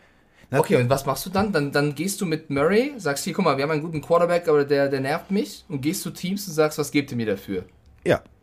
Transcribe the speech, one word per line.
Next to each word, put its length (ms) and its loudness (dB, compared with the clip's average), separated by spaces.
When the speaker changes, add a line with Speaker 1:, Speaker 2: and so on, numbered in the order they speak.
Speaker 1:
Na 100 4
Speaker 2:
Okay, 160 2
und 120 2
was 180 0
machst 200 -4
du 40 -12
dann? 220 0
Dann, 200 0
dann 240 0
gehst 240 -4
du 60 0
mit 240 -4
Murray, 480 2
sagst, 260 -4
„Hier, 80 -4
guck 120 0
mal, 120 4
wir 80 0
haben 80 -2
einen 100 0
guten 180 -6
Quarterback, 460 2
aber 180 4
der, 240 2
der 120 0
nervt 320 -4
mich.“ 360 -2
Und 120 -6
gehst 220 -2
zu 80 -6
Teams 360 -6
und 80 -10
sagst, 240 2
„Was 140 -4
gebt 180 0
ihr 60 -6
mir 100 -2
dafür?“ 380 -4
Speaker 1:
Ja. 180 2